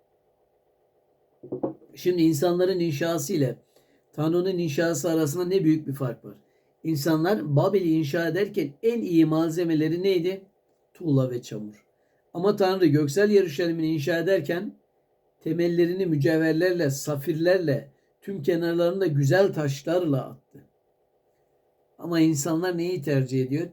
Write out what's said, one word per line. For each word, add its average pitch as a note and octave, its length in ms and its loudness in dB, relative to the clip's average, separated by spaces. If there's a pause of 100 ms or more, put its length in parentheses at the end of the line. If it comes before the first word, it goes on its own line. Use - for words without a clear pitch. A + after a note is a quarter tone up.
(1900)
Şimdi F3+ 280 0
insanların F3 580 2
inşası E3 520 -4
ile C#3 240 0 (560)
Tanrı'nın F3 460 -2
inşası E3 520 -2
arasında D#3+ 340 0
ne F3+ 200 0
büyük D#3 220 2
bir C#3 60 -6
fark B2+ 320 -6
var. G#2 100 -18 (500)
İnsanlar D#3+ 720 0
Babil'i F3+ 340 2
inşa D#3+ 380 0
ederken F3+ 420 -2 (120)
en A3+ 200 0
iyi E3 240 4
malzemeleri D#3+ 760 0
neydi? F#3+ 400 0 (520)
Tuğla C3+ 360 0
ve B2 120 -8
çamur. G#2+ 440 -14 (480)
Ama G3 220 0
Tanrı F#3 300 2
göksel D3+ 440 4
Yeruşalim'ini E3 640 2
inşa E3 240 -2
ederken F3 560 -2 (680)
temellerini F3 640 0
mücevherlerle, D#3+ 840 2
safirlerle, D#3 1000 -2 (300)
tüm G3 220 -10
kenarlarını E3+ 580 0
da F#3 60 2
güzel D#3 460 2
taşlarla D#3 800 -2
attı. - 280 -20 (1400)
Ama E3 220 -2
insanlar D#3+ 580 0
neyi F3 240 -4
tercih C3 400 0
ediyor? D3 300 -2